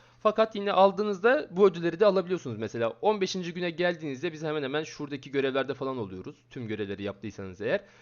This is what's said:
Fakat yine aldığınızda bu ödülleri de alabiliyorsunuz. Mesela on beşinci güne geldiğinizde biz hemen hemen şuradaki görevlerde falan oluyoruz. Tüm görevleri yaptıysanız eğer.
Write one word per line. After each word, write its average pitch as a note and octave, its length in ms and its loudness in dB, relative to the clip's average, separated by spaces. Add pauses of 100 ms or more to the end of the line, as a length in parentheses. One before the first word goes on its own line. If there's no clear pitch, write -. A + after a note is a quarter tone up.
(200)
Fakat A3 360 2
yine G3+ 160 -2
aldığınızda G3+ 800 4
bu F#3+ 160 8
ödülleri E3 320 0
de G3 60 6
alabiliyorsunuz. F3+ 520 2
Mesela A2+ 320 -2 (120)
on G#3 200 2
beşinci F3+ 320 -4
güne F3 160 -4
geldiğinizde D#3+ 640 -2
biz D3+ 100 -10
hemen D3+ 200 -2
hemen C#3+ 200 -2
şuradaki C#3+ 480 -10
görevlerde C3+ 420 0
falan C3 240 -6
oluyoruz. F#2 380 -8 (140)
Tüm A#2+ 180 -10
görevleri G2+ 360 -4
yaptıysanız G2 580 -8
eğer. C3+ 200 -2 (200)